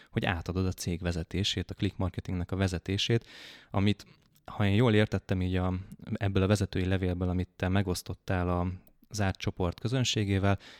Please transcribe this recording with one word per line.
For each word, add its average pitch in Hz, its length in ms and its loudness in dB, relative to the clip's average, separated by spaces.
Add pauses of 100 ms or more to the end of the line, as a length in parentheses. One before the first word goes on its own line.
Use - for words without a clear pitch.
(100)
hogy 113 140 -2
átadod 90 420 -2
a 90 60 0
cég 85 280 -4
vezetését, 87 680 -2
a - 40 -10
Click - 220 -4
Marketingnek 90 560 -4
a 95 40 -2
vezetését, 95 680 0 (440)
amit, 101 360 0 (380)
ha - 220 -2
én 98 80 4
jól 113 200 4
értettem 101 480 2
így 92 140 0
a, 92 180 2 (380)
ebből 98 300 0
a 95 40 6
vezetői 98 380 2
levélből, 92 440 0
amit 90 280 0
te 92 120 -2
megosztottál 92 800 -2
a 87 200 0 (460)
zárt 101 240 -2
csoport 90 420 -4
közönségével, 101 800 0 (220)